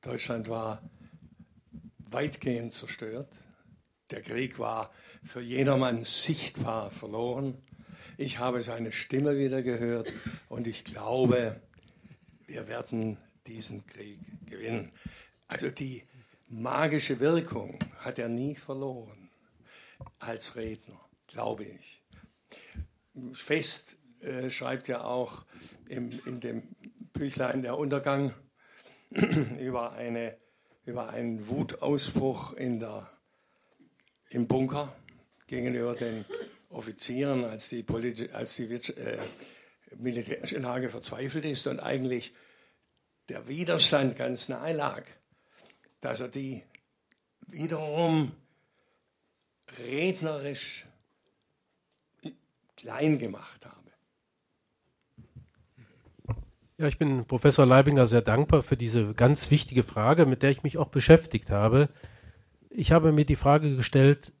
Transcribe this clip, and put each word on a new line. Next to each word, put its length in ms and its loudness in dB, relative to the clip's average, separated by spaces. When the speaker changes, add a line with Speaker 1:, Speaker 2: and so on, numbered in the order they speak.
Speaker 1:
Deutschland 480 -8
war 340 -6
weitgehend 720 -6
zerstört. 560 -12
Der 120 -12
Krieg 360 -8
war 320 -6
für 160 -14
jedermann 640 0
sichtbar 840 -2
verloren. 680 -6
"Ich 200 -6
habe 240 -2
seine 300 -6
Stimme 460 0
wieder 240 0
gehört 500 -2
und 180 -6
ich 180 -8
glaube, 760 0
wir 220 -14
werden 500 -6
diesen 400 -12
Krieg 340 -20
gewinnen." 440 -8
Also 220 -4
die 320 -10
magische 720 -2
Wirkung 580 -2
hat 200 -10
er 100 -6
nie 260 -4
verloren 760 -12
als 380 -8
Redner, 440 -10
glaube 380 -6
ich. 380 -20
Fest, 680 -2
äh, 260 -8
schreibt 400 -6
ja 160 -6
auch 400 -6
im, 220 -8
in 140 -10
dem 220 -8
Büchlein 500 -2
Der 160 -4
Untergang 560 -2
<clears throat> 500 2
über 320 -4
eine, 440 -6
über 240 -8
einen 380 -6
Wutausbruch 1040 -2
in 260 -4
der, 280 -12
im 160 -2
Bunker 480 -2
gegenüber 480 -4
den 300 -6
Offizieren, 720 -4
als 240 -8
die 140 -8
politi-, 500 -6
als 240 -6
die 140 -8
Wirtsch-, 260 -8
äh, 220 -8
militärische 600 -6
Lage 300 -4
verzweifelt 560 -8
ist 220 -2
und 140 -4
eigentlich 520 -4
der 200 -12
Widerstand 680 4
ganz 320 -2
nahe 240 -6
lag, 300 -4
dass 200 -6
er 80 -8
die 340 -10
wiederum 840 0
rednerisch 1000 -4
klein 440 0
gemacht 440 -10
habe. 120 -20
Speaker 2:
Ja, 100 2
ich 100 -2
bin 280 2
Professor 380 8
Leibinger 440 10
sehr 140 6
dankbar 420 4
für 120 2
diese 380 0
ganz 380 6
wichtige 320 4
Frage, 420 6
mit 160 2
der 80 6
ich 140 0
mich 140 -2
auch 100 0
beschäftigt 600 8
habe. 380 6
Ich 200 0
habe 220 8
mir 120 6
die 120 4
Frage 400 6
gestellt 640 6